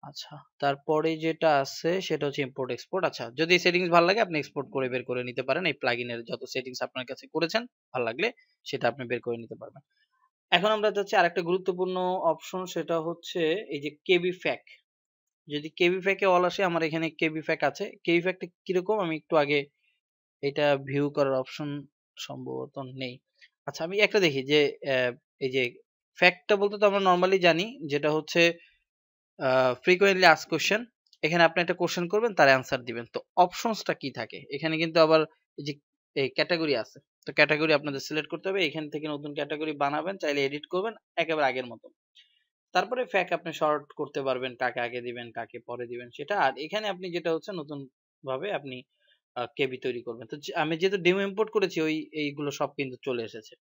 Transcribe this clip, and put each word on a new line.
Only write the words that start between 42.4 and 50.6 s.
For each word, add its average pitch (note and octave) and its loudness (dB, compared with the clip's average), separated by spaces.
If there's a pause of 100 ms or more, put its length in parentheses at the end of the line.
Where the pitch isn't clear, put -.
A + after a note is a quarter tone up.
তারপরে A#3 0
ফ্যাক F#3 -2
আপনি E3 -6
শর্ট D3+ 0
করতে C#3+ -6
পারবেন, B2+ -2
কাকে B2 -4
আগে A#2+ -4
দিবেন, A#2+ -10
কাকে A2+ -12
পরে A#2+ -10
দিবেন A#2+ -12
সেটা। G3 -4
আর C#3+ 2
এখানে G3+ -6
আপনি F#3 -6
যেটা E3 -2
হচ্ছে D#3+ -4
নতুন D3 -10 (380)
ভাবে C3+ -6
আপনি, C3+ -8 (520)
আ, A#2+ -6
কেবি C3 0
তৈরি B2 -4
করবেন। A#2+ -12
তো D3+ -12
যে, - -10
আমি D#3+ 0